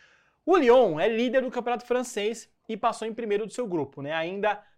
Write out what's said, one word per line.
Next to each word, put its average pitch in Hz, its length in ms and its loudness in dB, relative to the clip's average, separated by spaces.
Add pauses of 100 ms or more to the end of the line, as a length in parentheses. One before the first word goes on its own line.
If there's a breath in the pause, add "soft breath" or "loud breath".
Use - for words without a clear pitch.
(440 soft breath)
O 370 140 4
Lyon 233 420 6
é 190 80 2
líder 240 360 2
do 247 80 -6
Campeonato 240 340 -4
Francês 233 680 -4 (160)
e 220 80 -6
passou 220 320 -2
em 226 60 -6
primeiro 208 320 -2
do 196 80 -12
seu 247 140 -4
grupo, 156 340 -4
né? 143 120 -8
Ainda 190 500 -2 (140 loud breath)